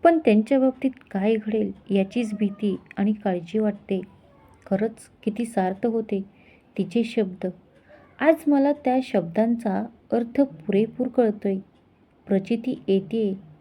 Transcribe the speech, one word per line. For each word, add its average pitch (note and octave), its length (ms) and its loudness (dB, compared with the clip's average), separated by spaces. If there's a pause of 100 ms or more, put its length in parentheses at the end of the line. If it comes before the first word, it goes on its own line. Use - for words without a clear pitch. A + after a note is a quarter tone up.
पण E4+ 160 6
त्यांच्या A3+ 420 4
बाबतीत C4 300 0 (200)
काय G3+ 240 0
घडेल G#3+ 380 -4 (180)
याचीच G3+ 440 0
भीती G3+ 420 -2 (200)
आणि G3+ 160 0
काळजी F#3 460 -2
वाटते." G3+ 420 -2 (680)
खरंच G#3+ 420 -2 (160)
किती A3 200 -4
सार्थ F#3+ 420 -2
होते A3 360 -2 (560)
तिचे G#3 260 0
शब्द. G3 420 -4 (720)
आज D#4 140 6 (120)
मला C#4+ 260 4
त्या C4 300 0
शब्दांचा G#3+ 840 0 (260)
अर्थ A#3 280 -2
पुरेपूर A3+ 680 0
कळतोय. G#3 500 0 (680)
प्रचिती A3+ 600 -2
येतेय. G3 460 0 (260)